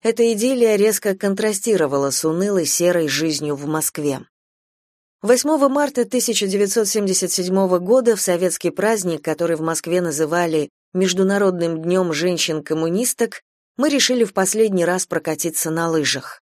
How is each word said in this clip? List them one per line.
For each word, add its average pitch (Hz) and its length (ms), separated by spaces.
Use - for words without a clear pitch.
Эта 233 320
идиллия 233 420
резко 202 400
контрастировала 190 920
с 135 160
унылой 180 400
серой 175 420
жизнью 147 480
в 143 120
Москве. 147 540
Восьмого 269 480
марта 285 340
тысяча 226 440
девятьсот 196 400
семьдесят 190 440
седьмого 185 460
года 226 380
в 202 60
советский 175 500
праздник, 185 520
который 165 320
в 156 60
Москве 165 400
называли 160 680
«Международным 185 840
днем 175 320
женщин-коммунисток», 165 1300
мы 285 120
решили 254 340
в 196 100
последний 190 500
раз 180 220
прокатиться 160 640
на 165 220
лыжах. 139 500